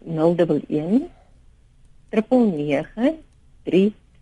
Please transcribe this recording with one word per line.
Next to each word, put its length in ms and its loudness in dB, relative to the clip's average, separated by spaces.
nul 300 0
dubbel 340 0
een, 400 -2
triple 360 0
nege, 680 -2
drie 300 2